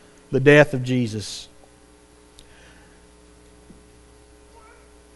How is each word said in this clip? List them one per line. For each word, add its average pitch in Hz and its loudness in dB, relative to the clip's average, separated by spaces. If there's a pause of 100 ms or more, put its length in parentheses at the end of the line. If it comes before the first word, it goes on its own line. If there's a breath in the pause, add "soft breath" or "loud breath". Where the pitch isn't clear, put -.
(300 soft breath)
the 131 -2
death 143 6
of 131 -6
Jesus. 120 -8 (3750 soft breath)